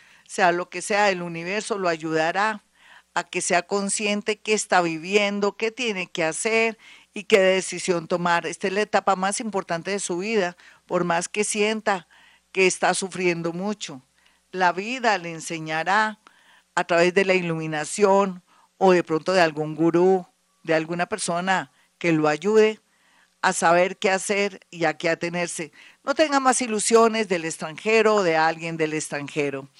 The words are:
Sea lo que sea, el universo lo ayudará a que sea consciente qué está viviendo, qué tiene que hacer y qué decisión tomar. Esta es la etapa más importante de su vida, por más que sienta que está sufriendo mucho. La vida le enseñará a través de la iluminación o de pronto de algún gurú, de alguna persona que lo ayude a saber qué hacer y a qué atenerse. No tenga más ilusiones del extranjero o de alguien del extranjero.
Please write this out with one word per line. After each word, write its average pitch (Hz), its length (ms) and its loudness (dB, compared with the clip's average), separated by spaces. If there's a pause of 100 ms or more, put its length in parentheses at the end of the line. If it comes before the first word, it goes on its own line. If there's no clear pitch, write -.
(260)
Sea 185 260 2
lo 175 160 -4
que 175 140 -10
sea, 208 280 2
el 180 120 -2
universo 175 560 -6
lo 185 100 -2
ayudará 165 760 -2 (500)
a 175 100 -2
que - 160 -6
sea 180 220 0
consciente 208 800 -2
qué 214 140 -2
está 196 280 2
viviendo, 202 720 0
qué 220 140 -4
tiene 214 380 -6
que 170 160 -4
hacer 226 540 -2 (340)
y 208 120 -12
qué 214 140 6
decisión 185 680 0
tomar. 175 380 0
Esta 170 200 -6
es 185 60 -2
la 208 100 0
etapa 196 340 2
más 190 240 -2
importante 185 520 -6
de 202 80 -4
su 175 180 -6
vida, 196 380 -2 (300)
por 175 180 0
más 170 240 0
que 208 160 -4
sienta 208 640 -2 (420)
que 190 160 2
está 180 280 2
sufriendo 175 580 -2
mucho. 180 500 -8 (480)
La 185 220 2
vida 220 460 -2
le 170 140 -10
enseñará 165 840 -4 (560)
a 180 100 0
través 175 300 4
de 196 100 4
la 185 100 2
iluminación 180 1080 0 (360)
o 190 140 6
de 175 120 4
pronto 160 280 -2
de 185 100 4
algún 156 340 -2
gurú, 175 500 4 (380)
de 160 100 0
alguna 170 320 -2
persona 180 640 -4 (280)
que 170 140 0
lo 156 140 2
ayude 208 540 2 (640)
a 185 100 2
saber 180 460 2
qué 196 120 0
hacer 196 600 -2
y 165 140 -6
a 156 120 -2
qué 170 140 -2
atenerse. 170 600 -6 (320)
No 277 120 -4
tenga 285 260 2
más 262 220 0
ilusiones 226 680 2
del 170 160 -2
extranjero 208 720 0
o 202 60 4
de 165 140 2
alguien 165 400 0
del 156 180 -2
extranjero. 143 760 -6 (120)